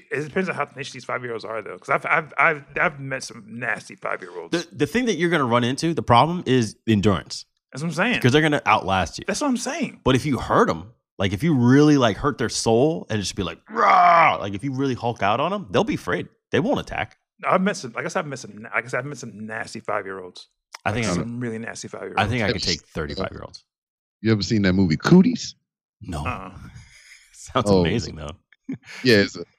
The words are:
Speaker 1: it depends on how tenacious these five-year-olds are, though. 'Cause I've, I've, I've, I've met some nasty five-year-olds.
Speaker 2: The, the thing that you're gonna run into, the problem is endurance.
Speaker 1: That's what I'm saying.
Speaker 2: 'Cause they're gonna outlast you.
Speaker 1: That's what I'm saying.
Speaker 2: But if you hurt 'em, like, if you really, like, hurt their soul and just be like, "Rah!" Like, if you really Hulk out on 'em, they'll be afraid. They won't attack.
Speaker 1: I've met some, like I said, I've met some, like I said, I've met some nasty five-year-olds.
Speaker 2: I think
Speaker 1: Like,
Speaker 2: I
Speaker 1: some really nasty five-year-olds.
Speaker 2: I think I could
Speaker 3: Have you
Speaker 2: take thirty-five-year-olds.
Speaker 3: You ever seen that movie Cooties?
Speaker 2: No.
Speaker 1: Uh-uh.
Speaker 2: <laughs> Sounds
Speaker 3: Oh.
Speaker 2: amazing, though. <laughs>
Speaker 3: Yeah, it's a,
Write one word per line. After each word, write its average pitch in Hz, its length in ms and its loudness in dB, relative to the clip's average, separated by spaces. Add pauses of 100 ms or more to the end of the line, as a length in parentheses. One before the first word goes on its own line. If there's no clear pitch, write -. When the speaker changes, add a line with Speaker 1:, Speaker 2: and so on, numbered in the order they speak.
(100)
Speaker 1:
it 147 140 -4
depends 185 240 -2
on 143 80 -6
how 143 80 -2
tenacious 135 280 -12
these 127 120 -16
five-year-olds 120 400 -8
are, 107 180 -8
though. 90 160 -14
'Cause - 100 -16
I've, 147 180 -2
I've, 151 300 -2
I've, 147 280 0 (160)
I've 156 200 -2
met 135 220 -10
some 110 260 -16
nasty 113 460 -8
five-year-olds. 92 760 -8
Speaker 2:
The, - 60 -18
the 143 100 0
thing 247 200 -2
that 214 80 0
you're 165 160 0
gonna 156 140 2
run 120 200 4
into, 143 300 -2
the 117 80 -4
problem 147 440 4
is 117 300 2 (120)
endurance. 98 580 2 (260)
Speaker 1:
That's 139 100 -10
what 170 80 -4
I'm 151 40 -8
saying. 185 260 0
Speaker 2:
'Cause 123 120 4
they're 151 100 6
gonna 147 240 2
outlast 95 520 2
you. - 100 -12
Speaker 1:
That's - 120 -4
what 294 80 0
I'm 247 80 2
saying. 262 480 -6
Speaker 2:
But 131 120 4
if 127 100 0
you 127 120 0
hurt 143 300 2
'em, 90 220 -6 (280)
like, 95 140 0
if 101 120 -4
you 165 100 4
really, 139 420 8
like, 117 200 4
hurt - 220 -4
their 110 100 -2
soul 131 640 0
and 107 100 -2
just 92 160 -6
be 101 60 -4
like, 82 160 -8 (120)
"Rah!" 180 680 6
Like, 98 140 -6
if 98 100 -8
you 139 80 -4
really 131 220 -2
Hulk 117 280 -4
out 104 180 2
on 170 120 -2
'em, 196 180 -8
they'll 123 140 2
be 285 100 -2
afraid. - 340 -6 (220)
They 117 100 2
won't 208 200 0
attack. - 360 -8 (300)
Speaker 1:
I've 175 160 2
met 196 140 0
some, 117 160 -12
like 123 120 -8
I 165 40 -6
said, 185 120 -4
I've 160 60 -8
met 135 120 -10
some, 107 240 -18 (120)
like 113 100 -2
I 123 40 -14
said, 131 100 -4
I've 127 80 -6
met 143 120 -12
some 107 280 -14
nasty 110 340 -10
five-year-olds. 95 680 -10 (360)
Speaker 2:
I 104 80 -2
think 113 140 -2
Speaker 1:
Like, 90 100 0
Speaker 2:
I - 40 -2
Speaker 1:
some 120 200 -8
really 113 180 -6
nasty 110 300 -12
five-year-olds. 98 320 -8
Speaker 2:
I 104 60 2
think 120 160 -2
I 98 60 0
could 95 140 -2
Speaker 3:
Have - 60 -4
you 85 80 -2
Speaker 2:
take - 100 -18
thirty-five-year-olds. - 800 -10 (560)
Speaker 3:
You 110 120 0
ever 101 100 2
seen 101 200 0
that 92 120 4
movie 90 240 4
Cooties? - 560 4 (480)
Speaker 2:
No. 82 240 -10
Speaker 1:
Uh-uh. 95 240 -8 (480)
Speaker 2:
<laughs> - 340 -20
Sounds - 380 -2
Speaker 3:
Oh. 98 100 6
Speaker 2:
amazing, 80 360 0
though. 73 140 -10 (380)
<laughs> - 80 -8 (260)
Speaker 3:
Yeah, 117 140 6
it's 135 200 2
a, 85 80 -12 (140)